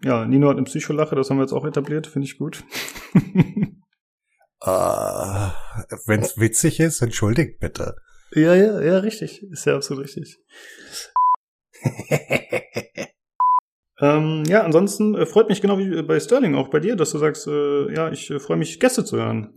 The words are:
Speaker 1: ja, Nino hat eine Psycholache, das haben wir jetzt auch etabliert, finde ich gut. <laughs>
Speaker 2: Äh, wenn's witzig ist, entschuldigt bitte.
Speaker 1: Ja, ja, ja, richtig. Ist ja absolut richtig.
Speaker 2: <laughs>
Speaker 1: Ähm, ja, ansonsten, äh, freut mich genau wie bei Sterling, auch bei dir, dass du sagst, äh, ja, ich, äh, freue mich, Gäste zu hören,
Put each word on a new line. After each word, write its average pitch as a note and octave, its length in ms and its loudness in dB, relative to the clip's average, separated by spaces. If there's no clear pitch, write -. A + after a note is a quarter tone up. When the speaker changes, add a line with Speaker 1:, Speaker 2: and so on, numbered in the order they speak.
Speaker 1:
ja, A#2+ 200 0
Nino C#3 260 4
hat C#3 60 0
eine C3 100 -2
Psycholache, D3+ 500 -4
das C3+ 140 0
haben C3+ 80 0
wir C3+ 40 2
jetzt C3 100 -2
auch C#3 120 -4
etabliert, D3+ 420 -4
finde C#3 200 -6
ich - 120 -14
gut. - 240 -8
<laughs> - 640 2
Speaker 2:
Äh, F#2+ 880 -2
wenn's G#2 300 0
witzig A2+ 440 2
ist, D#3+ 200 0
entschuldigt A2+ 600 0
bitte. - 340 -6
Speaker 1:
Ja, E3 240 6
ja, G3+ 240 4
ja, F3 180 2
richtig. F#3+ 420 -6
Ist C#3+ 140 -14
ja C#3+ 100 2
absolut C#3 260 -6
richtig. - 340 -14
Speaker 2:
<laughs> - 1080 -4
Speaker 1:
Ähm, D#3 460 2
ja, G3+ 160 4
ansonsten, G3 540 2
äh, E3 100 0
freut A3 220 4
mich F3+ 120 0
genau G3 180 2
wie F#3 240 -2
bei D#3 180 0
Sterling, A3+ 340 2
auch C3+ 140 0
bei D3+ 100 0
dir, G3+ 160 0
dass E3 160 0
du D#3 80 -4
sagst, D3+ 300 -2
äh, C#3+ 440 0
ja, D#3+ 180 -2
ich, - 200 -10
äh, D3 80 -6
freue E3 180 -4
mich, D#3+ 220 -4
Gäste B3+ 260 2
zu - 120 -6
hören, A2+ 400 -4